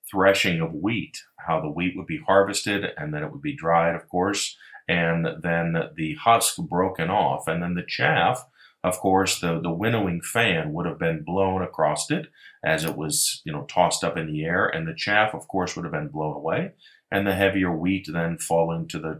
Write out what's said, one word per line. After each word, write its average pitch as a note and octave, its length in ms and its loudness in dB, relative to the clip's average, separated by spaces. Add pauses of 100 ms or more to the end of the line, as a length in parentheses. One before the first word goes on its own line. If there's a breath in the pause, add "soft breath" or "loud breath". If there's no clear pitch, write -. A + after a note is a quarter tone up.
threshing F#2+ 520 4
of D#2+ 120 -2
wheat, F2+ 460 -2 (260)
how E2 160 0
the D#2 100 -4
wheat E2+ 260 -2
would F2+ 100 -10
be D#2 180 -6
harvested G2 600 4 (120)
and D2+ 160 -6
then D2+ 120 -4
it D2+ 80 -8
would C#2+ 100 -14
be C#2+ 140 -6
dried, E2 400 2
of - 120 -14
course, F#2+ 480 -2 (300 loud breath)
and E2+ 400 2 (140)
then E2+ 340 0 (220)
the D#2 200 -4
husk - 420 4
broken F2 500 0
off. E2+ 400 0
And E2+ 140 0
then F2 100 -2
the F2 140 -4
chaff, B2+ 580 2 (380 soft breath)
of F2+ 160 0
course, F#2+ 420 2
the, E2 180 0
the E2+ 120 -2
winnowing F#2+ 500 0
fan E2+ 540 0
would E2 100 -4
have E2+ 140 -6
been D#2+ 260 -2
blown F#2 380 0
across - 480 0
it D#3+ 160 -2 (360 loud breath)
as D#2 220 0
it - 100 -4
was, - 520 -2
you D#2 60 -4
know, D2 100 -6
tossed F2 420 2
up E2+ 140 -2
in D#2+ 80 -2
the D2+ 180 -4
air. F2 220 2
And E2 200 -4
the E2 80 -8
chaff, G#2 380 2
of - 160 -12
course, F2+ 260 -2
would F2 120 -6
have D2+ 60 -10
been D2+ 160 -4
blown D2+ 280 -4
away. F#2+ 360 -2 (380 soft breath)
And G2+ 160 0
the G2 80 2
heavier F#2+ 400 4
wheat F2+ 380 0
then E2+ 240 -2
falling E2 520 0
to E2 100 -6
the, D#2 220 -6